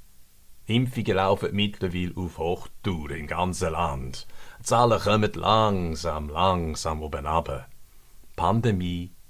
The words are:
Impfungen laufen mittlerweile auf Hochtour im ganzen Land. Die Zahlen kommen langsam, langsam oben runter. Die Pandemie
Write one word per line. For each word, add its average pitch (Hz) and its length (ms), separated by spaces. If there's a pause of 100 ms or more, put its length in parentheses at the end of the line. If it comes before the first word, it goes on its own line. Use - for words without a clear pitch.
(640)
Impfungen 113 520
laufen 95 380
mittlerweile 92 640
auf 90 220
Hochtour 82 720
im 73 160
ganzen 87 460
Land. 69 540 (340)
Die - 20
Zahlen 117 360
kommen 107 360
langsam, 85 960
langsam 82 720
oben 73 240
runter. 76 400 (640)
Die - 60
Pandemie 90 760 (200)